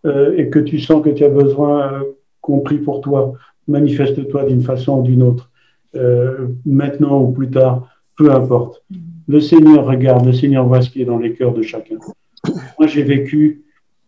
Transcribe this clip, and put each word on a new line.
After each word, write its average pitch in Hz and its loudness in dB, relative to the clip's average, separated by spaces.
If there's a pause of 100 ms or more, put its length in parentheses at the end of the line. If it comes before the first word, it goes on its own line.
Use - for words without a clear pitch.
euh, 170 0
et 131 -2
que 151 0
tu 151 -4
sens 156 2
que 151 2
tu 143 0
as 143 4
besoin, 139 0
euh, 139 -10 (380)
qu'on 139 -2
prie 147 -4
pour 147 -6
toi, 139 -2 (340)
manifeste-toi 139 -2
d'une 127 0
façon 131 -2
ou 120 -2
d'une 127 2
autre, 123 0 (460)
euh, 127 -2 (180)
maintenant 139 0
ou 123 0
plus 127 -6
tard, 127 -2 (300)
peu 151 4
importe. 127 -2 (460)
Le 147 4
Seigneur 156 6
regarde, 127 2
le 123 2
Seigneur 131 0
voit 127 4
ce 123 -2
qui 135 -8
est 120 -2
dans 120 -2
les 113 -4
cœurs 123 -2
de 113 -4
chacun. 110 -10 (840)
Moi, 156 4
j'ai 147 -2
vécu, 151 0 (440)